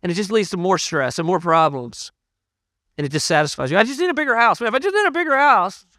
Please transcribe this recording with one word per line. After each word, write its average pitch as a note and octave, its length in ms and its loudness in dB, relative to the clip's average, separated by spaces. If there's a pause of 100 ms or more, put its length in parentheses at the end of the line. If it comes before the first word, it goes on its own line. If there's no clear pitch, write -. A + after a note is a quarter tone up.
And F3 100 -2
it - 20 -2
just G3 160 -4
leads G#3+ 200 0
to F#3+ 80 -6
more F3+ 180 2
stress C3+ 420 -2
and E3+ 80 -2
more F3 140 0
problems. D3+ 720 0 (840)
And D3 80 -4
it C3+ 40 -4
dissatisfies D3 600 0
you. E3+ 80 2
"I A3 60 4
just C4 140 -8
need F4+ 120 0
a D#4 40 0
bigger C#4 220 0
house. A#3 240 2
Man, A#3 80 -2
if G#3+ 60 -4
I B3+ 60 2
just F#4+ 140 -4
had G#4 120 2
a F4 40 2
bigger D4+ 280 0
house." A3+ 480 2 (120)